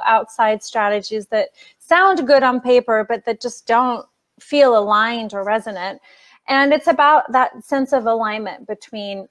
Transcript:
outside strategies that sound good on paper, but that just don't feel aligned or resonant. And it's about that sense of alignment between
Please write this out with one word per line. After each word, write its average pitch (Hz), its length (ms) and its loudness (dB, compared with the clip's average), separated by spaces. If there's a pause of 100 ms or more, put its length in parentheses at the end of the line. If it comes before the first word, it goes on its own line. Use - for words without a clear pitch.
outside 220 580 0
strategies 208 640 -4
that 214 220 -2 (280)
sound 349 480 2
good 269 180 4
on 254 180 0
paper, 240 460 2
but - 180 -6
that 226 160 -6
just - 260 -12
don't 240 380 0 (340)
feel 269 380 4
aligned 214 560 -2
or 196 100 -6
resonant. 202 580 -6 (460)
And 277 260 2
it's 294 140 0
about 294 440 2
that 254 320 -2
sense 269 300 -2
of 240 120 0
alignment 220 640 -4
between 202 640 -12